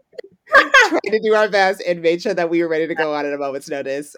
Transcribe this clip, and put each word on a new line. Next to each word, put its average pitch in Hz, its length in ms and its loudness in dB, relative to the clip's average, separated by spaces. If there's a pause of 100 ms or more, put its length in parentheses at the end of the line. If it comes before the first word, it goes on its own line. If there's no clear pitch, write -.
(260)
<laughs> - 280 -8 (340)
tried 311 160 0
to 214 180 -2
do 214 120 2
our 214 140 2
best 190 380 2
and 175 160 -4
made 170 200 2
sure 208 120 -4
that 170 160 -2
we 170 120 0
were 170 60 -2
ready 160 180 -2
to 156 80 -6
go 156 200 -2
out 147 100 -4
at 143 80 -4
a 143 60 -6
moment's 139 300 -8
notice. 139 500 -8